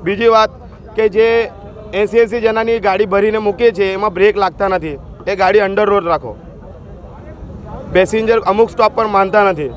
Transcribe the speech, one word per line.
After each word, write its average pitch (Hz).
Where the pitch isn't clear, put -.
બીજી 202
વાત 220
કે 214
જે 226
એંસી, 202
એંસી 233
જણાની 226
ગાડી 196
ભરીને 202
મૂકીએ 214
છીએ 190
એમાં 202
બ્રેક 190
લાગતા 196
નથી, 160
એ 196
ગાડી 190
અંડર 196
રોડ 202
રાખો. 127
પેસેન્જર 214
અમુક 202
સ્ટોપ 214
પર 220
માનતા 196
નથી 151